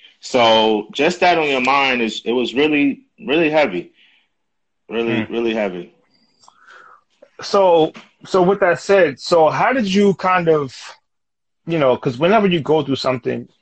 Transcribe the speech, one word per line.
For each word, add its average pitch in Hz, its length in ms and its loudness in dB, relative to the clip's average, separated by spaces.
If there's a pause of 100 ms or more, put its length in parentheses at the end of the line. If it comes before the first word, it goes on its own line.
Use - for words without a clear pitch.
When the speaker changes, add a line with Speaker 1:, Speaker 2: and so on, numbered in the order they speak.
(200)
Speaker 1:
So 110 720 2
just 160 280 -2
that 175 180 2
on 151 100 -2
your 131 140 -2
mind 131 400 0
is, 113 220 -4
it 113 80 -2
was 117 220 -4
really, 143 520 -2 (200)
really 151 240 0
heavy, 135 420 -2 (960)
really, 113 360 -2
Speaker 2:
Hmm. - 80 -12
Speaker 1:
really 117 220 -2
heavy. 95 400 -6 (1500)
Speaker 2:
So, 170 520 2 (340)
so 185 160 2
with 196 180 2
that 175 200 0
said, 185 380 2
so 160 300 2
how 165 240 0
did 220 200 -2
you 202 220 4
kind 185 340 0
of, 147 280 0 (880)
you 165 120 -4
know, 127 180 2
'cause 123 220 -6
whenever 202 280 2
you 175 140 0
go 151 240 0
through 139 120 -4
something, 127 520 -6 (140)